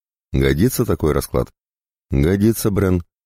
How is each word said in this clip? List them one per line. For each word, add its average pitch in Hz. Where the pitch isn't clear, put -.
Годится 71
такой 80
расклад?» 65
«Годится, 98
Брен. 92